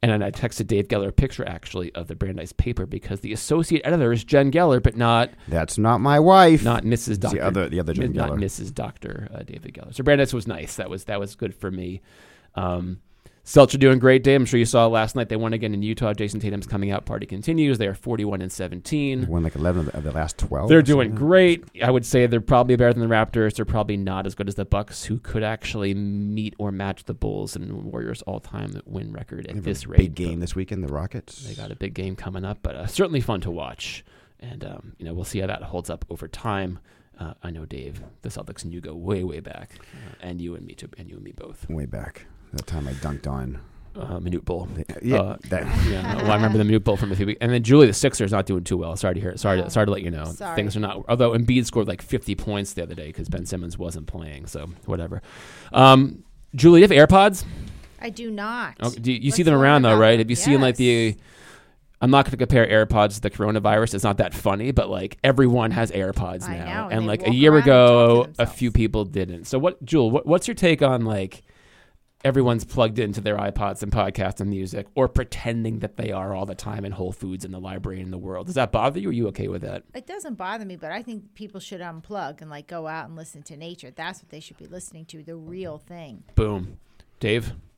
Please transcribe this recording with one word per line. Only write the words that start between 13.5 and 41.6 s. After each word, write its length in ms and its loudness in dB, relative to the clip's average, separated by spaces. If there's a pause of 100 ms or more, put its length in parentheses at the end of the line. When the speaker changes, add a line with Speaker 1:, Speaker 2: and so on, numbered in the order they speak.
Speaker 1:
are 40 -2
doing 200 6
great, 240 6
Dave. 180 6
I'm 60 2
sure 140 0
you 40 4
saw 220 4
last 300 0
night. 120 -4
They 60 -4
won 180 -2
again 220 -4
in 80 -4
Utah. 300 -2
Jason 260 -6
Tatum's 300 -6
coming 240 -4
out. 140 -6
Party 200 -8
continues. 500 0
They 120 -2
are 60 -4
forty-one 460 -4
and 120 -8
seventeen. 680 -4
Speaker 2:
They 40 -4
won, 160 -2
like, 140 -4
eleven 320 -2
of 160 -8
the 80 -6
last 260 -6
twelve 300 -4
Speaker 1:
They're 100 10
Speaker 2:
or 40 8
Speaker 1:
doing 280 2
Speaker 2:
something. 160 -4
Speaker 1:
great. 380 4 (180)
I 80 2
would 160 2
say 220 4
they're 120 0
probably 360 4
better 160 4
than 100 -2
the 100 0
Raptors. 440 0
They're 80 -4
probably 320 -2
not 300 -4
as 100 -10
good 100 -6
as 80 -6
the 100 -6
Bucks, 420 -4
who 120 -4
could 240 -6
actually 500 -4
meet 680 -4
or 120 -6
match 360 -8
the 80 -8
Bulls 420 -6
and 260 -10
Warriors 400 -10
all-time 640 -12
win 260 -10
record 340 -14
Speaker 2:
They 40 -14
Speaker 1:
at 60 -14
Speaker 2:
have 80 -10
Speaker 1:
this 220 -8
Speaker 2:
a 20 -16
Speaker 1:
rate, 100 0
Speaker 2:
big 160 0
game 200 -6
Speaker 1:
but 80 -8
Speaker 2:
this 120 -8
weekend, 300 -8
the 80 -8
Rockets. 520 -12
Speaker 1:
They 160 -12
got 120 -14
a 40 -16
big 180 -10
game 200 -8
coming 300 -12
up, 180 -8
but, 140 -6
uh, 100 -10
certainly 340 -2
fun 200 -4
to 100 -8
watch. 540 -12 (340)
And, 260 -16
um, 340 -16
you 60 -18
know, 100 -12
we'll 100 -8
see 160 -6
how 80 -4
that 160 -8
holds 260 -10
up 200 -10
over 180 -14
time. 500 -6 (400)
Uh, 240 -12
I 80 -12
know, 160 -14
Dave, 360 -14 (200)
the 60 -12
Celtics 340 -14
and 100 -12
you 80 -14
go 140 -16
way, 300 -4
way 160 -8
back, 400 -18 (140)
uh, 260 -20
and 200 -12
you 140 -10
and 100 -16
me 100 -20
too, 220 -20
and 140 -20
you 60 -20
and 80 -20
me 80 -20
both. 360 -18